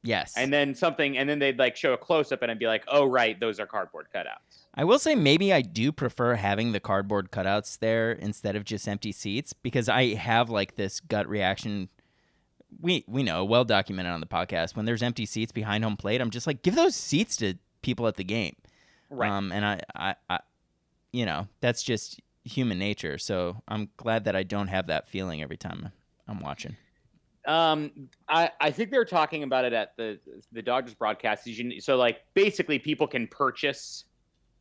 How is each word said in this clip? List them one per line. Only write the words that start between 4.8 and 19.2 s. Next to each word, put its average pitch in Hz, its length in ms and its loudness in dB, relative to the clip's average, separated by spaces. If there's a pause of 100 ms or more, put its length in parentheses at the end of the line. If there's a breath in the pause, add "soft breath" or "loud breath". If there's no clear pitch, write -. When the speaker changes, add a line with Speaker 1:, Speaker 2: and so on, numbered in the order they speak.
Speaker 1:
will 233 160 6
say 311 160 2
maybe 175 380 6
I 147 80 6
do 110 320 0
prefer 123 420 0
having 104 380 0
the 101 80 0
cardboard 98 500 0
cutouts 101 480 -2
there 113 320 2
instead 104 460 -4
of 104 80 -6
just 104 220 -6
empty 101 260 -4
seats, 107 400 -6
because 120 340 -2
I 120 280 4
have, 113 340 2
like, 104 260 -2
this 98 240 -4
gut - 300 -2
reaction. 101 600 -2 (920)
We, 170 260 0
we 127 160 -2
know, 90 220 0
well 117 200 4
documented 95 460 0
on 85 80 -4
the 82 80 -8
podcast, 85 480 -2
when 107 100 -4
there's 113 180 0
empty 117 220 -2
seats 110 280 -4
behind 107 320 -2
home 107 100 -2
plate, 107 260 0
I'm 117 100 0
just 117 160 -4
like, 147 160 -4
"Give 190 120 4
those 330 200 4
seats - 420 0
to 95 180 -2 (260)
people 120 260 -2
at 107 100 0
the 98 80 -6
game." 101 300 -4 (540 soft breath)
Speaker 2:
Right. 120 220 -2